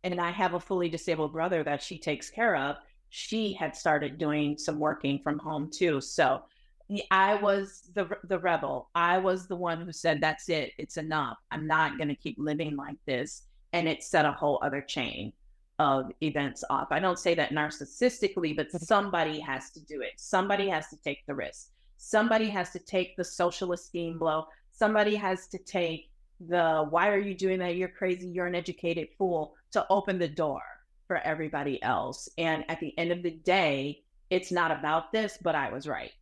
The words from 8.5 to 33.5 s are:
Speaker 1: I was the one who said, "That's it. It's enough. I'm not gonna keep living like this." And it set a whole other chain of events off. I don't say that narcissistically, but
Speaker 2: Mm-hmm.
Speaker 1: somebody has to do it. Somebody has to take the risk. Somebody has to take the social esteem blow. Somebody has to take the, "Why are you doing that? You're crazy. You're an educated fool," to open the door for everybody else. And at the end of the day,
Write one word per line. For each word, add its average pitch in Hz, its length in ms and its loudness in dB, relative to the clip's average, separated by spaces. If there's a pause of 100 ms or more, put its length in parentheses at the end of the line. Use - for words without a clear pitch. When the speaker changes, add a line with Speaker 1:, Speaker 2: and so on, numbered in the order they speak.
Speaker 1:
I 175 240 4
was 185 280 0
the 185 80 -4
one 170 300 -4
who 170 80 -10
said, 156 260 0
"That's 156 300 0
it. 156 300 0
It's - 180 -10
enough. 156 400 -2 (140)
I'm 151 160 -6
not 156 300 2
gonna 147 180 -2
keep - 220 -8
living 151 380 -2
like 143 300 -10
this." 135 380 -4 (280)
And 170 160 2
it - 160 -2
set 156 220 4
a 143 80 2
whole 156 280 2
other 143 200 -2
chain 110 500 -6 (480)
of 135 320 4 (100)
events 143 480 -2
off. 131 220 0
I 147 80 2
don't 180 200 2
say 170 160 4
that 151 160 2
narcissistically, 160 1040 0
but 151 120 -2
Speaker 2:
Mm-hmm. 170 160 -6
Speaker 1:
somebody 170 560 2
has 135 320 -6
to 156 140 -20
do 143 160 -10
it. 110 160 -8
Somebody 196 500 2
has 156 220 -2
to - 120 -16
take 143 240 -6
the 139 100 -6
risk. - 340 -8 (280)
Somebody 220 520 2
has 190 220 -4
to 180 80 -8
take 180 360 -2
the 180 80 -4
social 175 480 -2
esteem 170 460 -4
blow. 160 280 0 (280)
Somebody 208 420 4
has 190 340 -2
to 185 100 -10
take 165 500 -4 (400)
the, 160 400 4
"Why 170 200 4
are 202 100 4
you 202 160 -2
doing 185 240 0
that? 175 180 -2
You're 185 100 -2
crazy. 180 400 -2
You're 180 200 -2
an 175 80 -2
educated 170 640 -2
fool," 175 360 0 (180)
to - 180 2
open 196 300 2
the 170 80 2
door 151 340 -2 (460)
for 175 100 0
everybody 151 680 -2
else. 127 440 -2 (120)
And 160 280 0
at 160 120 -4
the - 180 -6
end 170 140 0
of 175 100 0
the 175 80 -2
day, 160 720 0 (300)